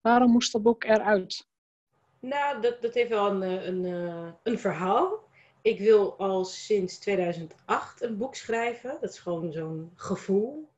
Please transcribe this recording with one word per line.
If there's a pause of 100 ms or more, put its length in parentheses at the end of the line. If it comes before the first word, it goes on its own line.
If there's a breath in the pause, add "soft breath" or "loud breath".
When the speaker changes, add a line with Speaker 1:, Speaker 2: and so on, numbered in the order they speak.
Speaker 1:
Waarom
moest
dat
boek
eruit? (720)
Speaker 2:
Nou,
dat,
dat
heeft
wel
een,
eh,
een,
eh, (140)
een
verhaal. (360 soft breath)
Ik
wil
al
sinds
tweeduizend (100)
acht
een
boek
schrijven.
Dat
is
gewoon
zo'n
gevoel.